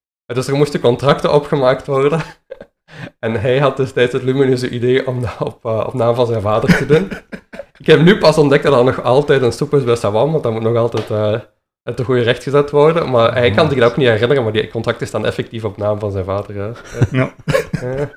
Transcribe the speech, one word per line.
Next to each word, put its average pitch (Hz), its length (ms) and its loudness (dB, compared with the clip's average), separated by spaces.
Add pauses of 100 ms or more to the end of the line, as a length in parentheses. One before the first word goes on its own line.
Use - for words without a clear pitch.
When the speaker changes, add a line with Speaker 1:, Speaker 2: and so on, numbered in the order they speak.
(260)
Speaker 1:
Eh, 123 100 -8
dus 127 120 -4
er 135 80 -2
moesten 143 240 0
contracten 139 540 0
opgemaakt 139 540 0
worden. 143 380 0
<laughs> - 40 -18 (920)
En 113 220 -4
hij 127 180 2
had 143 180 0
destijds 127 360 0
het 127 100 -2
lumineuze 131 460 0
idee 123 380 0
om 123 140 -4
dat 110 180 -6
op, - 260 -8
eh, 110 220 -2
op - 60 -10
naam 117 220 0
van 123 100 0
zijn 113 160 -2
vader 107 360 2
te 139 80 -2
doen. 165 260 2 (320)
Speaker 2:
<laughs> - 360 -20
Speaker 1:
Ik 143 60 -12
heb 160 160 6
nu 190 160 6
pas 156 200 4
ontdekt 147 260 4
dat 147 100 2
dat 123 120 4
nog 127 180 -2
altijd 135 380 2
een 117 100 0
stoep - 220 -6
is 139 100 2
bij 117 120 2
Sawan, 110 360 0
want 156 120 -2
dat 120 80 -2
moet 110 100 -4
nog 113 140 0
altijd, 117 340 -2
eh, 107 300 -2 (440)
uit 120 140 -10
de 131 60 -4
goede 123 180 0
recht 120 220 0
gezet 143 280 0
worden. 151 380 2
Maar 117 240 2
hij 123 180 2
kan 101 120 0
Speaker 3:
Nice. 151 60 2
Speaker 1:
zich 135 140 0
dat 120 80 4
ook - 60 -4
niet 135 100 2
herinneren, 120 360 2
maar 107 80 -2
die 107 160 -2
contract 113 340 -6
is - 100 -8
dan 110 140 -4
effectief 117 380 -6
op 98 140 -8
naam 104 220 -2
van 104 120 -6
zijn 95 140 -4
vader, 101 300 -8
hè. 101 100 -8 (520)
Speaker 2:
Ja. - 160 -2 (480)
Speaker 1:
Ja, 131 360 -6